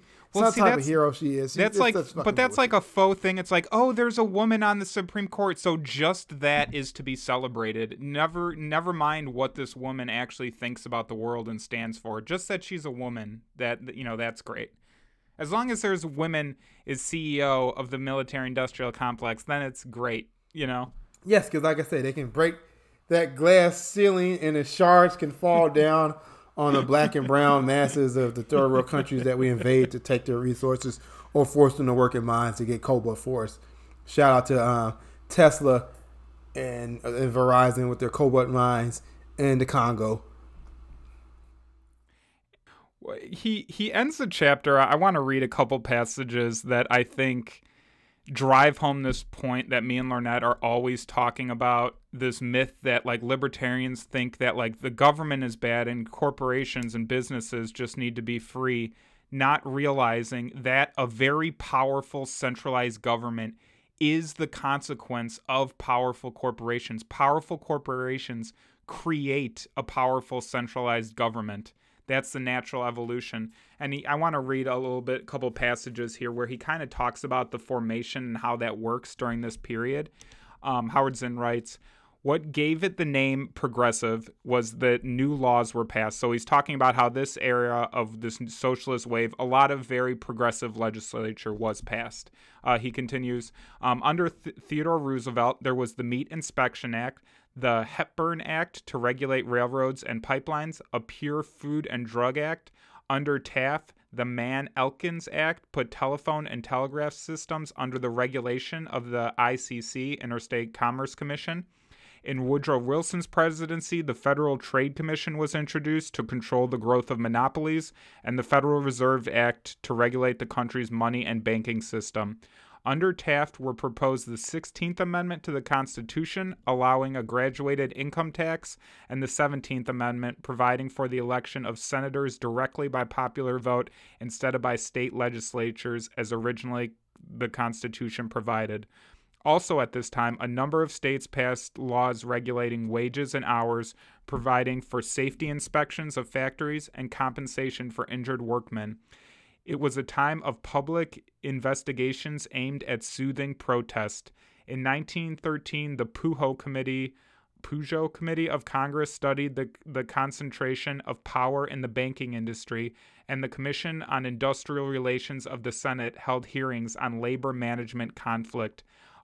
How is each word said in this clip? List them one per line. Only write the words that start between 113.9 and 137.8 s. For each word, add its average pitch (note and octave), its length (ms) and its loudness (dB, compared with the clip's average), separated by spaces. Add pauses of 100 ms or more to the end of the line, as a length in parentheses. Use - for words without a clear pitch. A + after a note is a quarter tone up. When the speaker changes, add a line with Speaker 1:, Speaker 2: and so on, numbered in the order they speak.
Speaker 1:
the C#3+ 140 -2
Federal C#3 420 2
Trade C3+ 400 0
Commission D#3 400 -4
was D3+ 180 -2
introduced D#3 600 -2
to C3 100 -4
control B2 420 0
the B2 120 -2
growth A#2+ 320 2
of A#2+ 100 -2
monopolies, C3+ 720 0 (320)
and A#2+ 120 -2
the B2+ 60 0
Federal C#3+ 380 4
Reserve B2+ 480 0
Act - 560 0
to C3 100 -4
regulate B2 440 2
the A#2+ 80 -6
country's A#2 440 -4
money A#2 340 0
and A2+ 200 -2
banking A2+ 380 0
system. G#2+ 580 -6 (460)
Under E3+ 280 2
Taft D3 440 0
were C3 140 -4
proposed B2+ 540 -2
the A#2 100 -8
sixteenth E3+ 640 -6
Amendment F3 440 -2
to - 60 -8
the C#3 120 -4
Constitution, C#3 920 -4 (120)
allowing C3 500 2
a B2 60 -4
graduated C3 760 -2
income D#3 340 -4
tax, D#3+ 460 -6 (320)
and C3 140 -6
the C3+ 40 -2
seventeenth C3+ 640 -2
Amendment, B2 540 -4
providing B2+ 480 0
for C3 180 -4
the B2+ 80 -4
election B2 480 -4
of A#2 140 -6
senators C3+ 600 -4
directly C3 500 -2
by B2+ 160 -2
popular B2+ 540 -2
vote B2 300 0 (320)
instead B2+ 340 -4
of B2+ 60 -2
by B2 160 0
state B2 380 -4
legislatures, A#2 1040 -4
as A2+ 120 -4
originally A#2+ 640 -4 (460)
the A#2+ 100 -2
Constitution A#2 800 -6